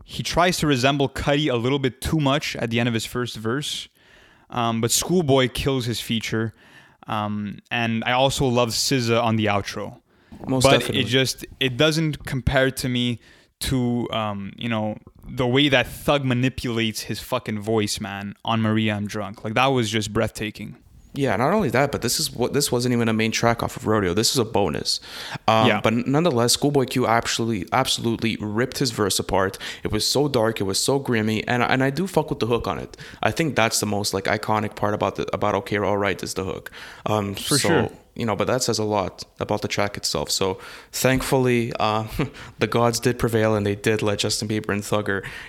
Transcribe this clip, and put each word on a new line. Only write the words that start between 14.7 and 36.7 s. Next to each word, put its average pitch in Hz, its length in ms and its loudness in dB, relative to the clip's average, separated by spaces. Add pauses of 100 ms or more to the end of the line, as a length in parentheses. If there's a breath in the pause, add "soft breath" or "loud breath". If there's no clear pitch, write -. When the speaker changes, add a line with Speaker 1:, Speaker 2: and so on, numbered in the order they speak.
Speaker 1:
the 127 200 -2
way 135 220 4
that 127 180 4
Thug 143 380 0
manipulates 123 800 0
his 110 180 -6
fucking 113 400 -4
voice, 104 400 0
man, 98 340 -10 (100)
on 113 160 0
Maria, 110 340 2
I'm 104 120 -2
Drunk. 98 380 -8
Like, 110 100 -6
that 127 120 4
was 123 240 2
just 107 220 -2
breathtaking. 107 640 -4 (380)
Speaker 2:
Yeah, 131 220 0
not 131 160 2
only 202 180 2
that, 135 200 2
but 95 120 -2
this 120 180 0
is 78 100 -2
what, - 220 -2
this 139 180 0
wasn't 123 240 2
even 117 140 2
a 113 40 2
main 110 200 2
track 117 300 2
off - 140 -4
of - 100 -12
Rodeo. 104 280 2
This 107 160 4
is - 80 0
a 117 60 2
bonus. 95 560 0 (480 loud breath)
Um, 110 180 6
Speaker 1:
Yeah. 104 160 4
Speaker 2:
but 110 100 4 (140)
nonetheless, 135 460 2
Schoolboy 139 320 2
Q 123 220 0
actually, 113 680 0
absolutely 113 680 0
ripped 107 380 -2
his 135 140 0
verse 107 260 0
apart. 95 400 0 (240 loud breath)
It - 80 -4
was 104 160 -2
so 143 220 2
dark, 113 320 2
it 104 40 -2
was 95 160 -2
so 135 180 0
grimy, 110 500 0
and, 120 140 0
and 131 200 2
I 135 80 2
do 151 160 -2
fuck 156 240 -2
with 147 80 -4
the 135 80 -2
hook 120 220 -2
on 80 100 -4
it. 62 180 -10 (260 loud breath)
I 110 100 2
think 151 240 -2
that's 113 240 2
the 107 60 0
most, 101 280 0
like, 98 100 -2
iconic 107 520 0
part 104 180 0
about 101 220 0
the, - 180 -4
about 104 220 0
Okay 101 220 -2
Alright 101 440 0
is - 120 -8
the 92 100 -4
hook. - 260 -8 (360 loud breath)